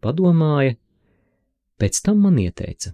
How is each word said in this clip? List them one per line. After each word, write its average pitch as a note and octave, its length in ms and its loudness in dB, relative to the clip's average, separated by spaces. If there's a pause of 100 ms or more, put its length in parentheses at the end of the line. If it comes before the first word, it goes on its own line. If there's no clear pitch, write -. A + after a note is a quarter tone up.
padomāja, D3+ 720 0 (1040)
pēc - 240 -2
tam G3+ 220 2
man E3+ 160 4
ieteica - 520 -8